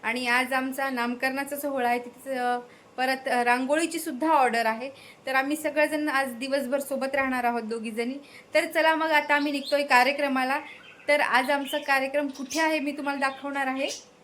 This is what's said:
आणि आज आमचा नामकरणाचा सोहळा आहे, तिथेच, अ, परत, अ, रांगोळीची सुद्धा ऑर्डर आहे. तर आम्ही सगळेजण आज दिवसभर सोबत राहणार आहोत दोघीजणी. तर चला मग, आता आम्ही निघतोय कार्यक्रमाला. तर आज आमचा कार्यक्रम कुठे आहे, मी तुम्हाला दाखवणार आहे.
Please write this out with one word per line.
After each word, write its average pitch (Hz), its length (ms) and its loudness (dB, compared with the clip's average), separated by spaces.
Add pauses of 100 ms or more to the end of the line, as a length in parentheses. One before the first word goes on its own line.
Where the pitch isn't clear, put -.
आणि 247 240 -4
आज 254 260 2
आमचा 269 360 -2
नामकरणाचा 262 640 -4
सोहळा 269 340 -2
आहे, 226 100 2
तिथेच, 254 380 -8
अ, 247 220 0 (380)
परत, 254 300 -2
अ, 247 160 2
रांगोळीची 294 560 2
सुद्धा 311 280 -4
ऑर्डर 247 380 4
आहे. 226 240 -2 (360)
तर 262 100 -4
आम्ही 277 220 0
सगळेजण 302 520 0
आज 269 240 0
दिवसभर 269 460 -2
सोबत 269 360 -4
राहणार 254 280 0
आहोत 240 200 0
दोघीजणी. 226 520 -4 (380)
तर 330 120 4
चला 320 300 2
मग, 320 160 0
आता 294 240 4
आम्ही 294 160 0
निघतोय 277 320 0
कार्यक्रमाला. 269 760 4 (480)
तर 294 120 4
आज 254 300 2
आमचा 277 280 0
कार्यक्रम 277 500 0
कुठे 277 320 -6
आहे, 311 200 2
मी 285 120 -2
तुम्हाला 285 280 -4
दाखवणार 269 480 -2
आहे. 269 420 -4 (140)